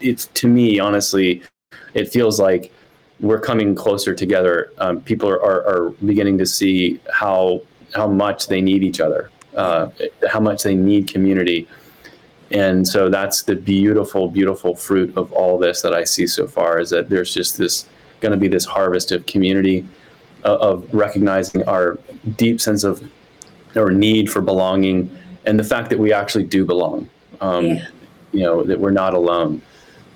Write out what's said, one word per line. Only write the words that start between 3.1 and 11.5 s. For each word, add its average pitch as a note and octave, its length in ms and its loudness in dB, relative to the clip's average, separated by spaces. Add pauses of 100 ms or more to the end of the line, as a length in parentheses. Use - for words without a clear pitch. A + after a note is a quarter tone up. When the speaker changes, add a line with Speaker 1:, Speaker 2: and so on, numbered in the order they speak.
Speaker 1:
we're G#2+ 200 0
coming A2 340 0
closer G2 400 -2
together. F#2 600 0
Um, F#2 240 -4
people G#2 300 -2
are, F#2 120 0
are, F#2+ 240 0
are F2+ 240 0 (140)
beginning G2+ 320 2
to F#2 100 2
see F#2 540 0 (100)
how, F#2 520 0 (320)
how G#2+ 120 0
much G2+ 420 -2
they F#2+ 120 0
need F#2+ 220 2
each F2+ 180 -2
other, D2+ 300 -2 (240)
uh, E2 340 0 (420)
how A2 100 -2
much G#2 220 0
they G2 120 0
need G2 360 2
community. F#2 560 0 (840)